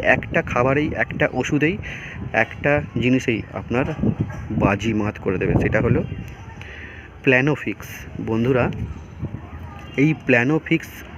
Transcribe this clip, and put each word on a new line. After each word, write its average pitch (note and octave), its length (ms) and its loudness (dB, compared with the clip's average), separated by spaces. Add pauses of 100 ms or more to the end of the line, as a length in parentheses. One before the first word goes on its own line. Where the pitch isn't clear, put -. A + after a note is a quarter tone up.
একটা B2+ 400 2
খাবারেই, C#3 540 2
একটা C#3 360 0
ওষুধেই, D3+ 460 2 (540)
একটা C#3+ 500 2 (180)
জিনিসেই B2 420 2 (100)
আপনার A#2 320 0 (680)
বাজি G2+ 440 2
মাত G#2+ 240 0
করে F#2 200 0
দেবে, F#2+ 240 2
সেটা - 180 4
হলো A#2+ 240 4 (1160)
প্ল্যানোফিক্স। C3 680 2 (380)
বন্ধুরা, A#2+ 440 4 (1300)
এই D3+ 180 4 (120)
প্ল্যানোফিক্স C#3+ 640 0 (300)